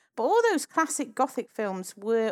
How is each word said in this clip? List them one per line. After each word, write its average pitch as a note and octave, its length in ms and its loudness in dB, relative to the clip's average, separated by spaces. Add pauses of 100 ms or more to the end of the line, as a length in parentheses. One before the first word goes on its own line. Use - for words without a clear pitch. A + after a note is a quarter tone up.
(140)
But A3+ 100 -2
all G4+ 160 4 (100)
those E4 160 0
classic D#4 480 -2
Gothic B3+ 340 -2
films F#3 480 -6
were A3 340 0